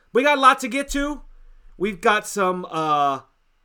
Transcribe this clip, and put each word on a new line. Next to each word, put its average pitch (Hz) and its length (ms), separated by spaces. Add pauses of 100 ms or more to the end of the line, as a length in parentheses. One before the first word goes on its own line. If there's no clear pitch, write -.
(120)
We 247 100
got 294 160
a - 20
lot 269 200
to 262 80
get 277 220
to. 285 320 (540)
We've 190 240
got 208 280
some, 185 420
uh, 147 520 (420)